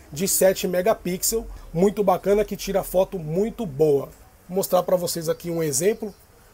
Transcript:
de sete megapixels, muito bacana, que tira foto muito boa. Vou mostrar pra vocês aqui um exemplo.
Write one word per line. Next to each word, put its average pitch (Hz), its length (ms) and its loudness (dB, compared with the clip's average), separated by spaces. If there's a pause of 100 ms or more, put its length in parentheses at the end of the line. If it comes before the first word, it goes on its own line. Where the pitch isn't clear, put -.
(120)
de 156 160 -4
sete 190 400 2
megapixels, 180 800 -2 (280)
muito 196 300 2
bacana, 196 420 2
que 202 100 -8
tira 190 280 -2
foto 185 340 0
muito 185 480 -4
boa. 139 440 2 (380)
Vou 180 100 -4
mostrar 180 260 2
pra 185 120 0
vocês 170 340 -2
aqui 170 200 -4
um 170 140 -2
exemplo. 185 500 -2 (400)